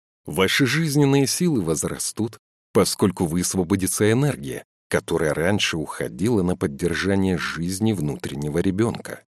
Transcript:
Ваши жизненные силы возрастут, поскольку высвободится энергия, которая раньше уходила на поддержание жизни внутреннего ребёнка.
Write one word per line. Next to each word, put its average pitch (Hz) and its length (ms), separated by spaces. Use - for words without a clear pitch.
Ваши 95 420
жизненные 139 600
силы 156 340
возрастут, 80 760
поскольку 95 540
высвободится 92 840
энергия, 131 540
которая 80 460
раньше 87 420
уходила 82 680
на 90 140
поддержание 90 840
жизни 95 540
внутреннего 73 680
ребёнка. 98 640